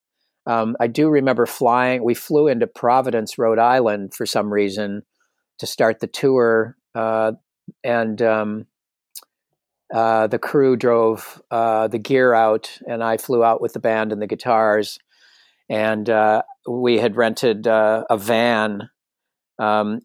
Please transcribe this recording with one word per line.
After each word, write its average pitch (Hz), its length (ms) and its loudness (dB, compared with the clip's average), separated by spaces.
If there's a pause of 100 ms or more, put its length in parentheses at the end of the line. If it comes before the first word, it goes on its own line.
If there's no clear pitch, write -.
(460)
Um, 113 340 -2
I 117 80 2
do 151 200 0
remember 131 380 2
flying, 123 580 0
we 120 100 0
flew 151 340 0
into 117 180 0
Providence, 120 720 -2
Rhode 113 200 2
Island 113 560 2
for 110 120 -8
some 104 260 -2
reason 101 500 -2 (560)
to - 80 -12
start 113 340 0
the 113 60 -4
tour, 117 680 0 (180)
uh, 110 380 0 (520)
and, 113 380 -2
um, 110 440 -2 (1300)
uh, 113 340 2
the 117 120 -2
crew 135 380 2
drove, 113 640 0 (100)
uh, 113 380 0
the 117 100 -4
gear 127 360 2
out, 110 520 2
and 117 160 -6
I 113 140 0
flew 120 260 0
out 113 200 2
with 117 100 -4
the - 80 -8
band 110 320 -2
and 104 80 -4
the 107 60 -6
guitars. 107 720 0 (720)
And, 107 400 -2
uh, 107 320 4 (260)
we 120 300 0
had 110 180 0
rented, 113 500 0
uh, 110 440 2
a 117 80 2
van. 110 720 -2 (680)
Um, 107 460 -2